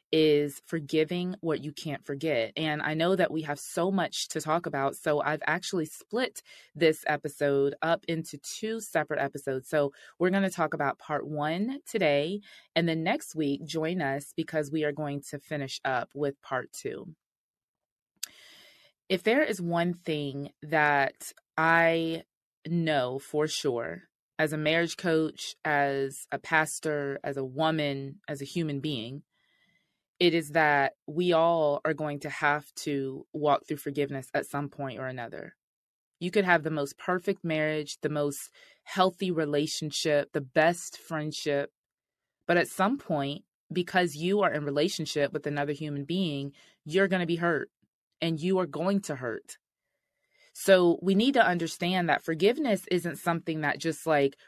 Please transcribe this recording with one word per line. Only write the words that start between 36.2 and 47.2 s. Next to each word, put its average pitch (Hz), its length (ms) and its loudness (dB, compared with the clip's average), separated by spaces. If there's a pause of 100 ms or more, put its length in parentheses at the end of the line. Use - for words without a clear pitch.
could 202 140 2
have 170 180 4
the 156 80 -2
most 143 260 -4
perfect 185 460 -2
marriage, 156 580 -2
the 147 80 0
most 147 400 -2 (340)
healthy 185 480 2
relationship, 151 1000 0
the 151 80 0
best 160 560 2
friendship, 151 720 -4 (760)
but 175 100 4
at 170 100 2
some 214 300 0
point, 143 460 -2 (280)
because 175 440 0
you 185 260 2
are 175 100 4
in 147 140 -2
relationship 147 640 0
with 143 160 -6
another 143 260 -2
human 143 300 -6
being, 143 480 -4 (320)
you're 185 240 2
gonna 175 180 0